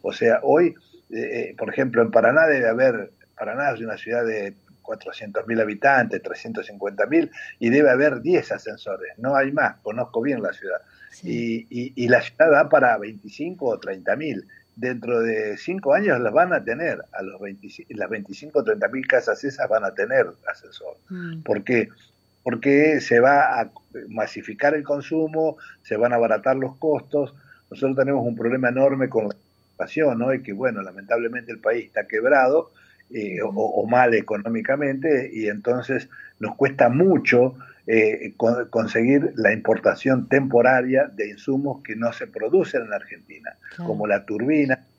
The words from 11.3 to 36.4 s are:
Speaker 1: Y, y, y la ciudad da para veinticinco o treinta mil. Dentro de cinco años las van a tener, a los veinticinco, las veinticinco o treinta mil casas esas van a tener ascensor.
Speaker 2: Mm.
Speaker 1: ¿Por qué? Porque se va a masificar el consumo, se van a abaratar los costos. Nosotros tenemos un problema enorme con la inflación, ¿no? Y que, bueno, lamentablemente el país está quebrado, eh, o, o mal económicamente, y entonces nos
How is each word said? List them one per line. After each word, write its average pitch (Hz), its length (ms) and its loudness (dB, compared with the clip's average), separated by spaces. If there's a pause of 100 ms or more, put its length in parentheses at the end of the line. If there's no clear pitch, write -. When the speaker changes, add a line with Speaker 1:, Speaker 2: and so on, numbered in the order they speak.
Speaker 1:
Y, 123 120 -8
y, 127 140 -10
y 120 140 -2
la 123 120 6
ciudad 160 300 2
da 147 160 6
para 131 300 4
veinticinco 110 680 -10
o 110 120 -2
treinta 98 380 -6
mil. 139 280 -8 (300)
Dentro 120 460 -4
de 110 340 -2
cinco 170 380 -2
años 170 260 2
las 110 140 -2
van 175 180 4
a 139 100 0
tener, 120 380 -4 (140)
a 95 100 -10
los 95 160 -14
veinticinco, 98 560 -16
las 98 140 -6
veinticinco 110 500 -4
o 127 60 0
treinta 104 240 0
mil 131 180 -6
casas 117 380 0
esas 135 240 -4
van 110 160 0
a 92 80 -6
tener 113 340 0 (240)
ascensor. - 460 -16 (100)
Speaker 2:
Mm. 170 360 -12
Speaker 1:
¿Por 104 200 -2
qué? 120 240 0 (560)
Porque 143 580 2
se 117 180 4
va 131 420 4
a 107 80 -6 (400)
masificar 110 640 -2
el 151 80 -2
consumo, 156 760 -2 (260)
se 110 120 -6
van 120 160 2
a 120 40 0
abaratar 117 400 2
los 131 220 -6
costos. 147 580 -2 (340)
Nosotros 135 260 -2
tenemos 135 300 0
un 117 100 -2
problema 120 340 0
enorme 135 400 2
con 110 180 0
la 101 80 -6 (380)
inflación, 131 440 0
¿no? 123 160 0
Y - 80 -4
que, 104 100 -12
bueno, 110 300 -2
lamentablemente 113 680 -4
el 110 80 -12
país 113 260 -2
está - 220 -6
quebrado, 131 640 2 (400)
eh, 101 320 -6
o, 107 60 -4
o 104 360 -2
mal 120 300 4
económicamente, 127 1160 -2
y 107 180 -4
entonces 120 600 -4 (300)
nos 110 160 -6